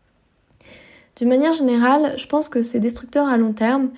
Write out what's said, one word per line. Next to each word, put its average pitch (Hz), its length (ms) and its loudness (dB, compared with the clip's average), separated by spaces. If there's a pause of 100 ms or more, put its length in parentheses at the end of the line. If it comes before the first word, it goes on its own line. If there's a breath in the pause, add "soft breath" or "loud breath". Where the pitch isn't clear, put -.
(1160 loud breath)
D'une 240 120 0
manière 285 240 2
générale, 262 640 2
je - 100 -12
pense 302 220 -2
que 240 120 -2
c'est 233 200 -4
destructeur 254 480 -2
à 247 80 2
long 226 160 0
terme, 254 440 0